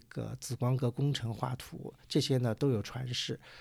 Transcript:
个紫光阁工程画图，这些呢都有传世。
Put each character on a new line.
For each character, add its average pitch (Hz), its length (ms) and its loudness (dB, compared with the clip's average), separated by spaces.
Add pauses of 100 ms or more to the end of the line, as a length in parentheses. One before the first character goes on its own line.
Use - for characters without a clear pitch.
个 110 320 -6
紫 - 140 -6
光 127 220 2
阁 127 140 2
工 139 240 2
程 113 180 -2
画 123 240 -2
图， - 380 -10 (120)
这 - 140 4
些 131 160 4
呢 120 180 4
都 143 140 2
有 113 140 4
传 123 320 -6
世。 - 260 -4 (200)